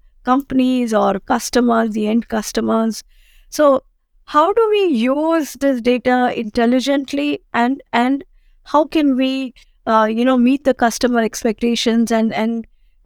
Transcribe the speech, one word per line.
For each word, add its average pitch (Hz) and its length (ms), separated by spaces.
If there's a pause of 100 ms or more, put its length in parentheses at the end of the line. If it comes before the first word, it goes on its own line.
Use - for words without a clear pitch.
(220)
companies 254 720
or 196 240
customers, 233 720
the 214 160
end 226 220
customers. 226 760 (480)
So 285 320 (420)
how 320 280
do 453 180
we 415 140
use 294 720
this 277 260
data 247 560
intelligently, 262 1080 (100)
and, 240 300 (100)
and 254 320 (380)
how 302 220
can 285 320
we, 262 380 (320)
uh, 220 220
you 226 160
know, 262 140
meet 254 240
the 254 120
customer 240 460
expectations 226 920
and, 226 200
and, 226 320 (420)